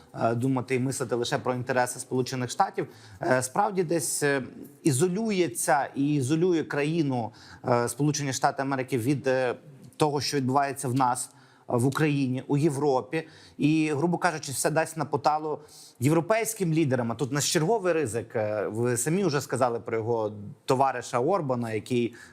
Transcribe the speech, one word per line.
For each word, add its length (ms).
е, 200
думати 400
і 40
мислити 360
лише 240
про 140
інтереси 460
Сполучених 500
Штатів, 380
е, 200
справді 420
десь, 400
е, 200
ізолюється 1120
і 200
ізолює 480
країну, 720
е, 220
Сполучені 440
Штати 280
Америки 360
від, 300
е, 280
того, 240
що 160
відбувається 500
в 80
нас, 340
е, 40
в 180
Україні, 640
у 100
Європі. 680
І, 380
грубо 220
кажучи, 340
все 180
дасть 280
на 80
поталу 540
європейським 760
лідерам. 380
А 40
тут 160
наш 220
черговий 400
ризик. 420
Е, 320
ви 300
самі 280
вже 160
сказали 380
про 180
його 360
товариша 540
Орбана, 540
який, 420